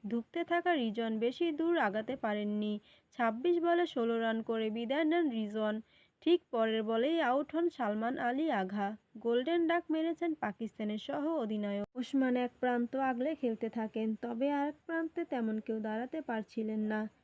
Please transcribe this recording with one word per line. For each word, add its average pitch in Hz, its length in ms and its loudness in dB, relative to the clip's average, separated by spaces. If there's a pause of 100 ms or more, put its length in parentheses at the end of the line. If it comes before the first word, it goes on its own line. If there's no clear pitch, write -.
(100)
ধুঁকতে 233 300 -4 (100)
থাকা 349 200 2 (100)
রিজন 226 320 -2 (120)
বেশি 262 220 0 (140)
দূর 330 140 4 (120)
আগাতে 220 280 -2 (100)
পারেননি। 208 480 0 (460)
ছাব্বিশ 247 380 2 (100)
বলে 349 180 4 (100)
ষোলো 233 300 0
রান 226 140 0 (100)
করে 226 180 0 (100)
বিদায় 269 340 0
নেন 339 140 4 (120)
রিজন। 214 380 -2 (480)
ঠিক 349 180 4 (120)
পরের 220 380 2
বলেই 262 280 2 (120)
আউট 277 240 2
হন 339 120 2 (100)
সালমান 220 380 0 (140)
আলী 277 180 0 (160)
আঘা। 196 260 -2 (360)
গোল্ডেন 254 460 2
ডাক 339 220 2
মেরেছেন 320 400 0 (120)
পাকিস্তানের 214 640 -4
সহ 277 160 -2 (180)
অধিনায়ক। 208 440 -2 (120)
ওসমান 254 360 2 (100)
এক 247 160 -4
প্রান্ত 240 320 0 (180)
আগলে 254 200 0 (100)
খেলতে 226 280 0 (100)
থাকেন, 220 300 -2 (160)
তবে 240 220 -2 (120)
আর 285 120 2
এক 294 160 -12
প্রান্তে 330 360 -2 (100)
তেমন 220 240 0 (100)
কেউ 220 200 -2
দাঁড়াতে 233 320 -4 (100)
পারছিলেন 220 520 -4 (120)
না। 214 80 0 (240)